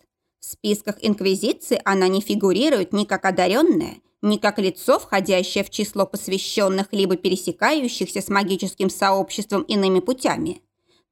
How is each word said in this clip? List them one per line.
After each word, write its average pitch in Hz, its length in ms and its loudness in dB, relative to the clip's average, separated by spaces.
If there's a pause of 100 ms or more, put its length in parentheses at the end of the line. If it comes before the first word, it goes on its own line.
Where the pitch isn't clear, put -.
(420)
В - 40 -18
списках 208 560 -4
Инквизиции 202 840 0
она 190 240 4
не 190 120 2
фигурирует 202 720 2
ни 208 120 0
как 196 200 -4
одарённая, 196 720 2 (260)
ни 208 140 2
как 208 220 0
лицо, 208 400 2
входящее 196 640 0
в - 60 -10
число 202 360 -2
посвящённых 196 840 -2
либо 190 240 2
пересекающихся 202 1040 -2
с - 80 -10
магическим 196 600 -2
сообществом 196 720 -2
иными 190 380 2
путями. 233 640 -2 (500)